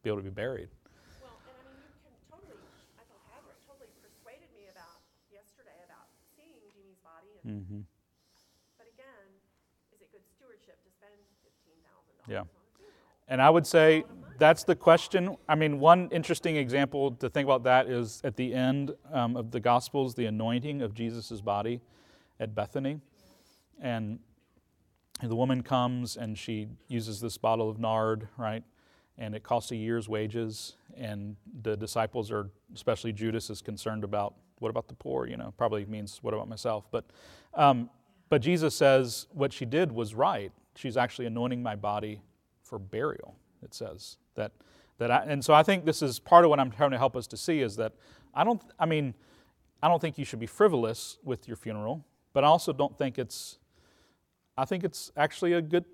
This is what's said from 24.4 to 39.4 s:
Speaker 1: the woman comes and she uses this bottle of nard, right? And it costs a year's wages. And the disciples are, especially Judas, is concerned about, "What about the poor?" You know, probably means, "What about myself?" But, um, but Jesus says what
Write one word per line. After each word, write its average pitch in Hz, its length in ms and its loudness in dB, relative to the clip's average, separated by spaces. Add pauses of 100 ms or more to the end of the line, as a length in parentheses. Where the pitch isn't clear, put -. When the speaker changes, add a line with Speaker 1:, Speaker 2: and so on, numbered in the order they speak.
Speaker 1:
the 113 140 -4
woman 127 260 0
comes 123 540 -2
and 110 200 -10
she 107 300 -8 (220)
uses 110 320 -8
this 113 180 -10
bottle 113 320 0
of 107 80 -10
nard, 110 480 -2 (100)
right? 113 280 -8 (520)
And 107 200 -10
it 107 80 -14
costs 120 260 -4
a 120 60 -6
year's 110 320 -4
wages. 110 680 -6 (220)
And 104 400 -12 (260)
the 107 140 -4
disciples 110 560 -4
are, 101 180 -6 (240)
especially 113 380 -4
Judas, 110 360 -4
is 104 140 -12
concerned 110 400 -8
about, 101 320 -4 (240)
"What 110 120 -4
about 117 180 -6
the 123 60 -18
poor?" 131 320 -6
You 120 100 -10
know, 104 200 -12
probably 107 300 -2
means, 104 340 -12
"What 110 140 -6
about 107 140 -8
myself?" 110 420 -8
But, 117 140 -6 (500)
um, 139 360 4 (380)
but 143 140 4
Jesus 160 320 0
says 135 580 4
what 139 200 -4